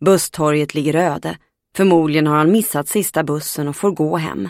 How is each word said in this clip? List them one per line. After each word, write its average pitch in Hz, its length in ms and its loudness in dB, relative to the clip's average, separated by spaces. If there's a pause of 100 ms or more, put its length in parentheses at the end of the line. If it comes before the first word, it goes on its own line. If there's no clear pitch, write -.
Busstorget 151 720 0
ligger 151 200 0
öde. 160 440 -2 (380)
Förmodligen 160 500 4
har 151 100 2
han 156 160 4
missat 175 360 0
sista 170 360 -2
bussen 147 440 -4
och 147 80 -6
får 202 140 0
gå 160 260 -2
hem. 160 340 -6